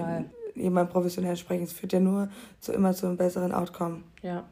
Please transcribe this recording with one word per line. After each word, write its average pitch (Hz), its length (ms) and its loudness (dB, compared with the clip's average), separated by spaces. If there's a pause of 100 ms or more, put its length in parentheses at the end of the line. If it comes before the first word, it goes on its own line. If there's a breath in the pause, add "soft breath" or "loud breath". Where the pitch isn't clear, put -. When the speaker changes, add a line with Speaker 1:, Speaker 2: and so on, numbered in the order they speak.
(180)
Speaker 1:
ähm, - 120 -6 (240)
jemandem 180 380 2
professionell 180 440 0
sprechen. 175 260 -4
Es 175 100 -6
führt - 220 -6
ja 185 60 6
nur 196 280 4 (320 loud breath)
zu, - 120 -6
immer 190 200 4
zu 185 140 -2
einem 180 100 0
besseren 180 360 2
Outcome. 170 500 -2 (180)
Speaker 2:
Ja. 180 320 -6